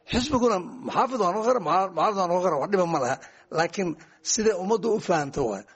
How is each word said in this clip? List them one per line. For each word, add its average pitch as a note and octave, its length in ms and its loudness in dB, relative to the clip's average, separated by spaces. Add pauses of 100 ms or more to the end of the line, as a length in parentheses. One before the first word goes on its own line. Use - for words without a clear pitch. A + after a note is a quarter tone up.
Xisbiguna A#3+ 500 0 (240)
maxaafid B3 400 0
waa F3+ 120 2
noqon G#3+ 140 -2
kara, B3 140 2
mucaar-, F#3 320 0
mucaarad F#3 240 0
waa F#3 120 0
noqon F3+ 160 2
kara, E3 140 2
wax D#3+ 120 -2
dhiba F#3 160 4
ma E3 140 0
laha. B2+ 160 0 (320)
Laakiin E3+ 400 -2 (320)
sida A3 360 0
ummaddu G#3 320 -2
u G#3+ 120 2
fahanto D3 440 -2
waay. G2+ 180 -4 (140)